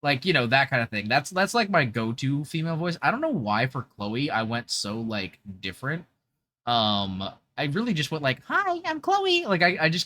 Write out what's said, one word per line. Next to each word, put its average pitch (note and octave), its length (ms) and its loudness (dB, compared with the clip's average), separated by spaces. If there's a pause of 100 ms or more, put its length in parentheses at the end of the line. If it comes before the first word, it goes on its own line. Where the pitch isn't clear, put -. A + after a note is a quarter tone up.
Like, C#3+ 220 2
you F#3 80 4
know, B2+ 140 4
that C3 220 4
kind B2+ 120 0
of A#2 80 -2
thing. G#2 180 -4
That's, C3+ 220 2
that's, F#3+ 240 0
like, A3+ 160 2
my E3+ 160 4
go-to A#2 580 -2
female E3 320 -4
voice. E3+ 260 -2
I C#3+ 100 2
don't A#3+ 100 -2
know D#4+ 80 0
why A#2+ 380 2
for B2+ 160 -6 (120)
Chloe A2 360 -2
I A2 120 0
went A#2 280 -4
so, G#2 280 -4
like, G#2+ 400 -4 (200)
different. C3 460 -6 (600)
Um, G2+ 580 2 (340)
I D3 80 -2
really G3+ 280 -2
just D3+ 180 -2
went D#3 120 -4
like, C3 220 0
Hi, F4 400 0
I'm D#4+ 140 -4
Chloe. F#4 460 2
Like, F#3+ 160 2
I, F3 200 4
I D#3 80 4
just E3 160 0